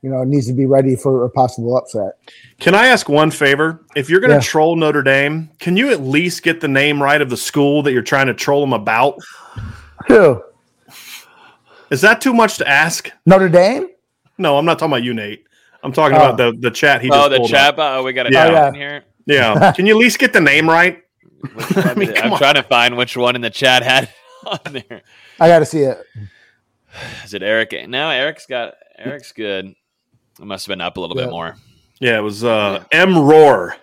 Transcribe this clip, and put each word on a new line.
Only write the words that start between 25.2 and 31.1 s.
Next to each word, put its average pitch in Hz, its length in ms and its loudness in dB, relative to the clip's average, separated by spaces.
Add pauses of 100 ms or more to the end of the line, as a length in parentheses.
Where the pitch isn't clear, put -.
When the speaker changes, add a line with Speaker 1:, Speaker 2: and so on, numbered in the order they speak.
Speaker 1:
I 165 80 4
gotta 165 180 6
see 160 160 -6
it. 131 160 -4 (1300)
Speaker 3:
Is 95 100 -20
it 95 80 -10
Eric? 110 320 -2 (140)
No, 139 220 -6
Eric's 143 360 -6
got, 120 280 -10 (240)
Eric's 127 340 -16
good. 98 340 -8 (720)
It - 60 -20
must 98 200 -14
have 101 60 -10
been 90 80 -10
up 87 160 -8
a 95 40 -10
little 85 160 -10